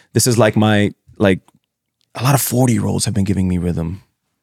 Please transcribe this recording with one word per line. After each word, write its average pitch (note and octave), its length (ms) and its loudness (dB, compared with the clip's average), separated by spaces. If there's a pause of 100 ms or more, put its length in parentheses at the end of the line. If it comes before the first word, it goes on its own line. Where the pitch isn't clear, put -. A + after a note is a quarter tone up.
(140)
this A#2 120 2
is, A#2+ 140 0
like, A2 160 2
my, G#2+ 360 2 (260)
like, F#2+ 220 2 (760)
a A2+ 80 -10
lot C#3 120 2
of A#2+ 60 0
forty-year-olds G#2 640 0
have G2+ 100 -4
been G2+ 80 0
giving F#2+ 240 -2
me F2+ 100 -2
rhythm. E2+ 460 -4 (400)